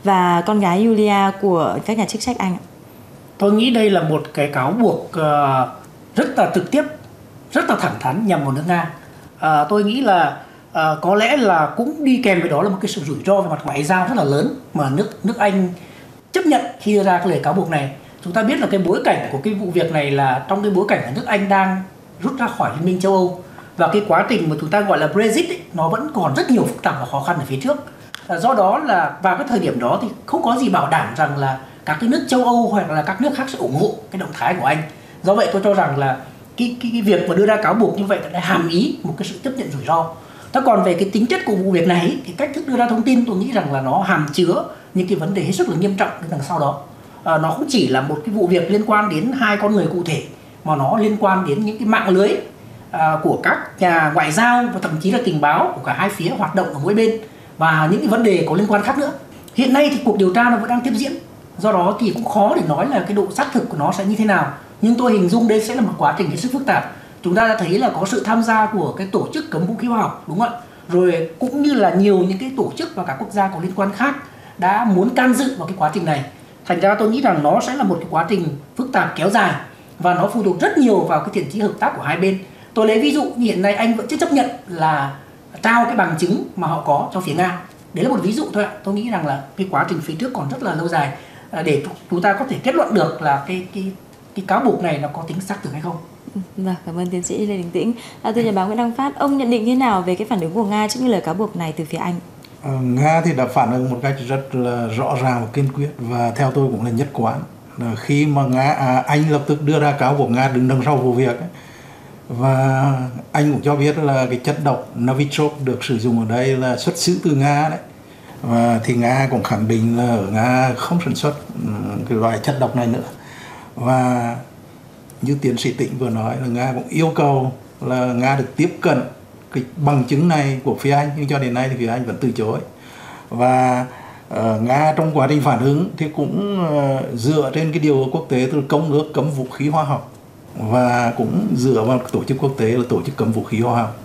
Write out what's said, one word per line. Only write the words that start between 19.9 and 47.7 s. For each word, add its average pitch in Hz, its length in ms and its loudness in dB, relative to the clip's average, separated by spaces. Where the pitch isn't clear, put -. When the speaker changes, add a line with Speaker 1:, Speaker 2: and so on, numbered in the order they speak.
Speaker 2:
này 147 180 0
là 135 380 0
trong 202 140 0
cái 208 80 0
bối 190 180 2
cảnh 208 140 0
là - 80 -6
nước 196 160 -6
Anh 196 220 0
đang 190 340 2
rút 269 160 -4
ra 233 100 -2
khỏi - 280 -2
Liên 165 100 -2
minh 180 140 0
châu 190 120 2
Âu. 185 300 0
Và 170 160 2
cái 208 160 2
quá 180 200 4
trình 170 220 0
mà 151 100 -2
chúng 156 100 -6
ta 202 100 2
gọi 196 180 2
là 156 80 2
Brexit 220 420 2
ấy, - 120 -8
nó 165 140 0
vẫn 240 260 -4
còn 160 200 0
rất 320 160 -2
nhiều 214 140 6
phức - 180 -4
tạp 156 180 0
và 127 60 -6
khó 139 140 -4
khăn 175 160 -2
ở 151 100 -4
phía 135 100 -4
trước. 277 280 -2
À, 170 120 -4
do 233 160 2
đó 208 240 4
là 185 440 0
vào 190 140 2
cái 285 120 -4
thời 233 100 0
điểm 151 220 -2
đó 127 220 0
thì 233 60 -4
không - 160 -2
có 240 180 2
gì 254 80 0
bảo 185 220 0
đảm 160 260 0
rằng 143 220 0
là 135 200 -2
các 151 160 -2
cái 233 80 0
nước 285 200 2
châu 254 160 2
Âu 240 240 4
hoặc 180 220 0
là 151 120 0
các 190 180 -4
nước 277 140 2
khác 262 140 -4
sẽ - 100 -10
ủng 131 160 -2
hộ 175 200 0
cái - 80 -8
động - 140 -6
thái 147 220 -2
của - 120 -2
Anh. 156 160 0
Do 190 120 4
vậy - 180 4
tôi 196 120 0
cho 202 100 4
rằng 151 240 2
là 135 180 0
cái, 240 260 -2
cái, 240 100 -4
cái 233 100 0
việc 220 260 4
mà 185 60 0
đưa 202 120 4
ra 214 160 4
cáo 160 120 2
buộc 208 240 2
như 196 60 -2
vậy 196 140 0
đã 175 80 -4
hàm 170 280 0
ý 175 340 0
một 156 160 -6
cái 202 100 -6
sự - 160 -12
chấp 269 120 -2
nhận 240 160 -8
rủi 135 140 -8
ro. 160 200 2
Thế 208 120 2
còn 214 200 4
về 180 100 4
cái 190 180 0
tính 226 140 2
chất 370 200 0
của 214 80 0
vụ 185 160 0
việc 170 160 4
này 175 140 4
ấy, 233 240 0
cái 180 140 -12
cách 277 160 -2
thức 294 140 -8
đưa 254 80 0
ra 240 120 4
thông 226 140 0
tin 240 240 4
tôi 214 100 -2
nghĩ 233 160 -2
rằng 160 200 0
là 135 80 -2
nó 135 220 0
hàm 165 300 0
chứa 185 320 0
những 185 120 0
cái 190 100 0
vấn 156 180 -4
đề 190 80 -2
hết 156 100 -2
sức 349 160 0
là 175 80 -2
nghiêm 196 200 0
trọng 196 140 0
đằng 147 180 -4
sau 175 100 -2
đó. 143 240 -2
À, 160 140 2
nó 156 120 0
không 294 180 -4
chỉ 202 200 2